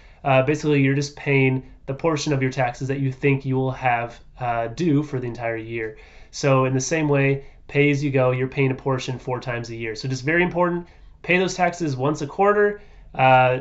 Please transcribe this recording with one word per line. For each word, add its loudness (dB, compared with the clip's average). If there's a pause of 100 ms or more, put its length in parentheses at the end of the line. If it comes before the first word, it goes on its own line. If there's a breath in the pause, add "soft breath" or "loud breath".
(240 soft breath)
Uh, 4
basically, 2
you're 2
just -4
paying 2 (260 loud breath)
the -6
portion -2
of 0
your 0
taxes -4
that -4
you -2
think 0
you -2
will 0
have, -2 (220)
uh, -2
due 0
for -6
the -6
entire -6
year. -8 (340 loud breath)
So 2
in 0
the 0
same 0
way, 2 (240 loud breath)
pay 4
as 0
you -2
go, 2
you're -2
paying 0
a -4
portion -4
four -6
times -8
a -12
year. -6
So -8
just -6
very 2
important, -2 (340 soft breath)
pay 2
those -2
taxes -2
once -2
a -6
quarter, 2 (320 loud breath)
uh, 6